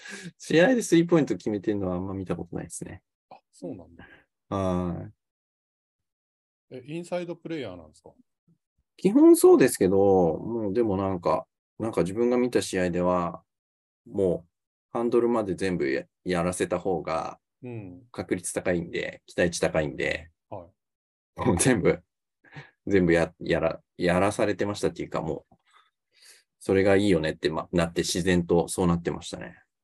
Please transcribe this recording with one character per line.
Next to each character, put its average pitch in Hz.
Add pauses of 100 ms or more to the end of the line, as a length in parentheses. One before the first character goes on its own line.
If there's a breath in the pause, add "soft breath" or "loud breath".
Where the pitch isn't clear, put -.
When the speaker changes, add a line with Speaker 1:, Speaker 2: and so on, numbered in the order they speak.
(380 loud breath)
Speaker 1:
試 -
合 262
で 233
ス -
リ 170
ー 170
ポ 170
イ 147
ン 131
ト 101
決 113
め 104
て 107
る 101
の 92
は 90
あ -
ん 92
ま 95
見 95
た 87
こ 87
と -
な 87
い 87
で 85
す -
ね。 - (280)
Speaker 2:
あ、 - (160)
そ -
う -
な 104
ん 85
だ。 - (420 loud breath)
Speaker 1:
は 92 (1600)
い。 127
Speaker 2:
え、 127
イ 156
ン 175
サ 175
イ 175
ド 170
プ 165
レ 160
イ -
ヤ 101
ー 90
な 85
ん 78
で 78
す -
か？ - (840)
Speaker 1:
基 185
本 320
そ 359
う 302
で 131
す -
け 98
ど、 92
も 107
う -
で 117
も 101
な 98
ん 92
か、 - (320)
な 110
ん 110
か 95
自 90
分 120
が 123
見 123
た 107
試 95
合 90
で 87
は、 90 (640)
も 92
う - (440)
ハ 120
ン 120
ド 120
ル 117
ま 117
で 95
全 92
部 73
や、 65 (200)
や 87
ら 90
せ 92
た 90
方 87
が - (260)
Speaker 2:
う 123
ん。 95
Speaker 1:
確 -
率 -
高 92
い 87
ん 85
で、 -
期 -
待 87
値 -
高 -
い 76
ん 67
で、 71 (200)
Speaker 2:
は 92 (720)
い。 -
Speaker 1:
も 113
う 90
全 120
部、 82 (840 loud breath)
全 95
部 85
や、 82
や 78
ら、 80 (160)
や 90
ら 101
さ 113
れ 101
て 101
ま 101
し -
た 95
っ 85
て -
い 73
う -
か、 -
も -
う、 - (1040 soft breath)
そ -
れ 95
が 98
い 98
い 104
よ 87
ね 78
っ 78
て、 85
ま、 78
な 85
っ 85
て -
自 87
然 87
と 85
そ -
う 90
な 85
っ 85
て 82
ま 82
し -
た -
ね。 - (220)